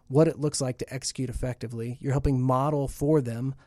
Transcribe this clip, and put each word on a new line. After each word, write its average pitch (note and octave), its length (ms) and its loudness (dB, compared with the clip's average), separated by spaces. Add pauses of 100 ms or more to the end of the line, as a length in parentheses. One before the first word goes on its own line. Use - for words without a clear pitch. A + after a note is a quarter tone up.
what D3+ 200 6
it - 120 -2
looks D3 200 -2
like B2+ 200 -2
to - 140 -10
execute C3 360 -6
effectively. A#2+ 720 -6
You're C#3 100 -2
helping C3+ 300 2
model C3+ 480 2
for D3 320 2
them B2 340 -4 (120)